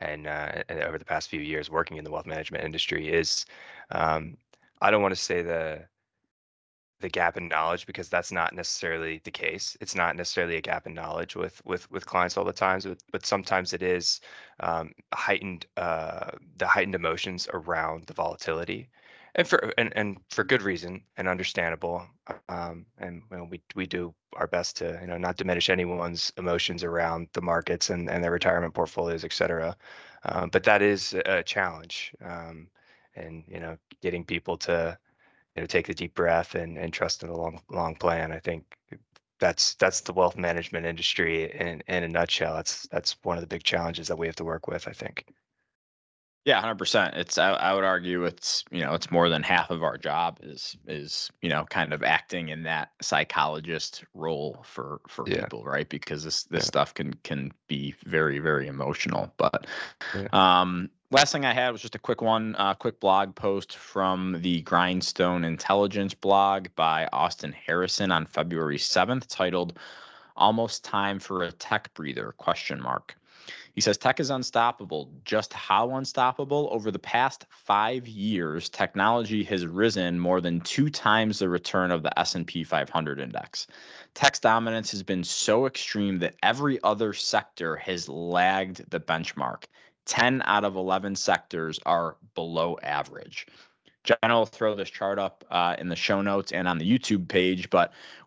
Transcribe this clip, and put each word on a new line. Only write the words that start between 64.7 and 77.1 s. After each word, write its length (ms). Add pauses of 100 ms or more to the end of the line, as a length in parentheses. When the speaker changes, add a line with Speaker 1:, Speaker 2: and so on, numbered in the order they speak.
Speaker 2:
Intelligence 680
blog 540 (100)
by 380
Austin 380
Harrison 600
on 140
February 520
seventh, 500
titled 500 (580)
"Almost 480
Time 340
for 260
a 80
Tech 420
Breather?" 380
question 500
mark. 340 (580)
He 60
says, 180
"Tech 220
is 100
unstoppable. 840 (120)
Just 280
how 440
unstoppable? 760
Over 220
the 60
past 520